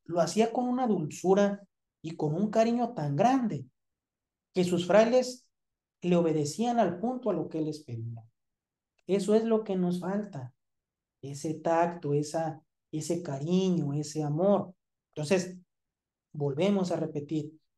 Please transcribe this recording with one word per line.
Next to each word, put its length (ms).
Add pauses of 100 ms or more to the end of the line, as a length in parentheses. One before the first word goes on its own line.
lo 160
hacía 320
con 160
una 180
dulzura 800 (360)
y 160
con 180
un 140
cariño 440
tan 220
grande 500 (880)
que 120
sus 200
frailes 640 (540)
le 160
obedecían 600
al 220
punto 300
a 40
lo 140
que 120
él 60
les 200
pedía. 400 (800)
Eso 280
es 120
lo 180
que 140
nos 240
falta, 520 (680)
ese 340
tacto, 580
esa, 480 (300)
ese 320
cariño, 680
ese 280
amor. 520 (360)
Entonces, 480 (720)
volvemos 600
a 60
repetir, 560 (240)